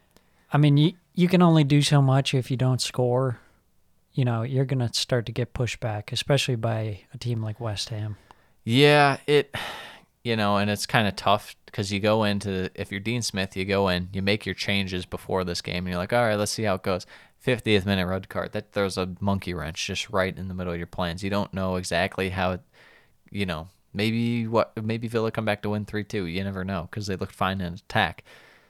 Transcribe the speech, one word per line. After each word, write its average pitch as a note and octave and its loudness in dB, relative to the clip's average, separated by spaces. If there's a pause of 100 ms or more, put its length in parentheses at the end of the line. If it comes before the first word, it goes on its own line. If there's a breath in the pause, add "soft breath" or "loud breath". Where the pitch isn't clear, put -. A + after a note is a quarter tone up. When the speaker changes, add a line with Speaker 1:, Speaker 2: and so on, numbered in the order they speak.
(520 soft breath)
Speaker 1:
I C#3+ 4
mean, C#3+ 6
you, D#3 6 (220)
you F3+ 4
can F3+ 6
only D#3+ 8
do D3 4
so C#3+ 4
much C3+ 4
if B2+ -2
you C3 0
don't B2+ 2
score. B2 0 (760 soft breath)
You C3+ 2
know, A#2 0
you're C3+ 0
gonna B2+ 0
start A#2+ -2
to A#2 -8
get A#2+ -4
pushed - -4
back, G#2 -6
especially C3+ 0
by A2 -4 (120)
a A2+ -16
team A#2 -4
like G#2+ -6
West G#2+ -6
Ham. G#2+ -6 (480 soft breath)
Speaker 2:
Yeah, C#3+ 6
it, C#3+ 4 (680 loud breath)
you A#2 0
know, G#2 2
and G#2 2
it's G2+ -2
kinda G#2+ 2
tough - 0 (180)
'cause G2+ -4
you G2+ 0
go G#2+ 4
into, G2 -2
if F#2+ -8
you're G2 -6
Dean A2+ -2
Smith, G2 -4
you F#2+ -2
go G2 2
in, F2+ 0
you G2 -4
make G2+ 0
your F#2+ -4
changes F#2+ -2
before F#2 -4
this F2 -4
game, F2+ -4
and F#2 -6
you're F2+ -4
like, F#2 -4
"All A#2+ 4
right, G#2+ 2
let's G#2 0
see A2+ -4
how G2+ 0
it F#2 -10
goes." F#2 -2 (320 loud breath)
Fiftieth G#2+ 0
minute F#2+ 2
red F#2+ -4
card, - -6
that G#2+ -8
throws G2 0
a F#2 -2
monkey G2 -2
wrench D#2+ -6
just - -6
right F#2+ 0
in F#2 -10
the F#2 -8
middle F2+ -4
of F2 -4
your E2+ -6
plans. F2+ -6
You G2 -4
don't G2+ -2
know F#2 -2
exactly F#2 -2
how, F#2 0 (720 soft breath)
you G2+ -4
know, E2 -6 (240)
maybe A2+ 0
what, A2+ 2 (100)
maybe A2+ -4
Villa A2+ -2
come A2 -4
back G#2 -2
to G#2 -4
win G#2 -2
three G#2 -4
two. G2+ -4
You E2+ -4
never G2 -6
know F#2+ -6
'cause G#2 -8
they G2 -4
looked G2 -8
fine F#2+ -2
in F2 -4
attack. F#2+ -2 (460 loud breath)